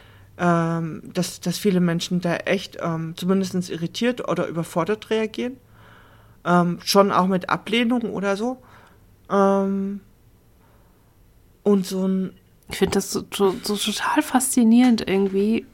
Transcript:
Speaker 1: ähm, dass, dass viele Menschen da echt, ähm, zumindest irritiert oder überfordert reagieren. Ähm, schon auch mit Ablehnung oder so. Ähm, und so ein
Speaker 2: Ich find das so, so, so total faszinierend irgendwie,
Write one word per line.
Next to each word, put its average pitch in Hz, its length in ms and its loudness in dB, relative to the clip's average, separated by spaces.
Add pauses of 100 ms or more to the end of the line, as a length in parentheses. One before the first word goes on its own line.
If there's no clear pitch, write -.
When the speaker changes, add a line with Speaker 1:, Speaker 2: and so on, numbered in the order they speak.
(380)
Speaker 1:
ähm, 165 640 0 (120)
dass, - 260 -4
dass 175 180 -4
viele 185 220 2
Menschen 175 400 0
da 170 160 -2
echt, - 460 -4
ähm, 165 340 -4
zumindest 185 540 -2
irritiert 233 580 -4
oder 170 200 -2
überfordert 170 600 -4
reagieren. 220 460 -4 (880)
Ähm, 175 380 2
schon 196 300 4
auch 180 160 2
mit 185 220 -2
Ablehnung 233 520 0
oder 196 340 -4
so. 247 240 -6 (720)
Ähm, 196 680 2 (1600)
und 202 240 4
so 190 200 -4
ein 190 260 0 (380)
Speaker 2:
Ich - 80 -8
find 190 180 2
das 196 160 -2
so, 190 100 -4 (100)
so, 196 300 2
so 208 140 -4
total - 460 -2
faszinierend 247 840 4
irgendwie, 196 680 0